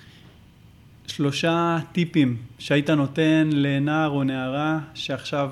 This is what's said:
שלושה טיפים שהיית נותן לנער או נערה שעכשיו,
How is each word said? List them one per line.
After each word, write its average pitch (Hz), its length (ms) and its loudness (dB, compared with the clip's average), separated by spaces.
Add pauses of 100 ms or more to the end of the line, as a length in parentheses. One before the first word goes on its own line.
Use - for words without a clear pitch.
(1080)
שלושה 165 720 0 (120)
טיפים 151 460 2 (220)
שהיית 147 300 0
נותן 156 640 2
לנער 143 580 2
או 139 140 0
נערה 135 560 -2 (140)
שעכשיו, 139 580 -4